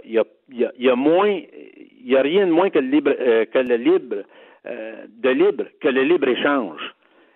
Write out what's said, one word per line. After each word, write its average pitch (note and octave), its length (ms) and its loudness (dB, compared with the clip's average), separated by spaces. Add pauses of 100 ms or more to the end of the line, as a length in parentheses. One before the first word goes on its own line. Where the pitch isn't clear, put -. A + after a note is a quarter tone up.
il A2 80 -16
y A2 60 0
a, G#2 40 2 (280)
il A#2+ 80 -14
y - 60 0
a, - 120 -8
il B2 80 -4
y C3 40 4
a B2 60 2
moins, F3 400 0 (680)
il A#2+ 60 -2
y C3 40 4
a C3+ 60 4
rien F3+ 240 2
de F3 60 2
moins F3+ 180 2
que F#3 100 0
le C3 80 -2
libre, C#3 320 2
euh, A2+ 320 2
que C3+ 60 0
le B2 180 0
libre B2+ 420 0 (480)
euh, A2 400 -14 (160)
de C3 80 2
libre C#3 360 2 (160)
que D3 80 0
le C3 140 2
libre-échange. C3+ 760 0 (540)